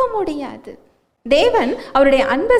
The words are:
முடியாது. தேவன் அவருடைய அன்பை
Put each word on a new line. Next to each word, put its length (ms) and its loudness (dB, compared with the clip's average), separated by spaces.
முடியாது. 680 -8
தேவன் 540 0
அவருடைய 340 4
அன்பை 340 0